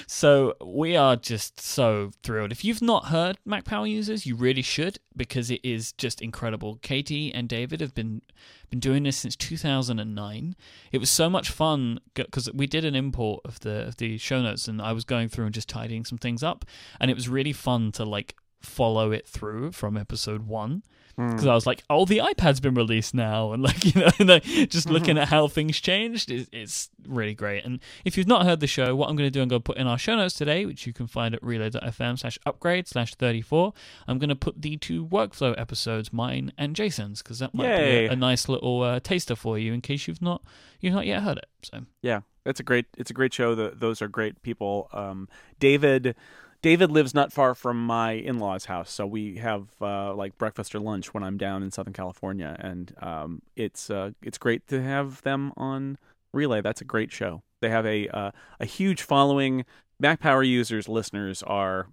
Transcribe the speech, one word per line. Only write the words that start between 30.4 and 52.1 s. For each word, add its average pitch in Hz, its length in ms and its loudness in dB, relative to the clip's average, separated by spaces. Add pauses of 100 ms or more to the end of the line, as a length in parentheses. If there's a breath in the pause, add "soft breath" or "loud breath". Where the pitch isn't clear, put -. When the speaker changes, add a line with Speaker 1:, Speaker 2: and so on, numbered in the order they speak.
Speaker 1:
which 156 220 -8
you 120 80 -6
can 120 120 -6
find 117 280 -2
at - 80 -8
relay 113 260 -2
dot 113 160 -6
F 117 160 -6
M 120 160 -2
slash 120 300 -8
upgrade 175 420 0
slash 120 280 -2
thirty-four. 131 580 2 (340 loud breath)
I'm 127 100 0
gonna 143 180 0
put - 260 -4
the 151 160 -6
two 165 260 -4
workflow 170 560 0
episodes, 113 540 -4
mine 127 420 -2
and 143 180 -4
Jason's, 113 460 -4
'cause 117 200 -14
that 131 120 -4
might 254 160 0
Speaker 2:
Yay. 143 340 4
Speaker 1:
be 110 40 4
a, 110 60 0
a 127 40 2
nice 127 320 2
little, 127 340 0
uh, 123 160 0
taster 175 380 -2
for 110 220 -4
you 113 160 -2
in 120 80 -4
case 143 260 -6
you've 160 140 -8
not, 175 200 -2 (380 soft breath)
you've 185 140 0
not 196 100 0
yet 196 180 -2
heard 202 140 -2
it. - 120 -14 (140)
So 117 220 -14 (160)
Speaker 2:
Yeah, 113 200 0 (260)
it's 131 140 -4
a - 20 -12
great, 123 240 2 (100)
it's - 140 -10
a 123 40 -12
great 127 200 0
show. 117 200 0
The, 110 220 -2
those 113 240 -2
are 110 80 -4
great 107 320 -4
people. 101 540 -6
Um, 95 340 -8 (320 loud breath)
David, 135 560 6 (460 loud breath)
David 165 300 6
lives 147 200 6
not 143 200 2
far 131 240 4
from 120 280 -2
my 117 280 0
in-laws' 110 540 -4
house, 87 220 -6
so - 160 -6
we 104 340 -6
have, 107 280 -4 (140)
uh, 101 340 -4
like, 98 240 -8
breakfast 110 380 -6
or - 20 -4
lunch 104 340 -6
when 101 120 -6
I'm 98 120 -4
down 98 280 -4
in 95 80 -6
Southern 95 200 -8
California, 92 680 -8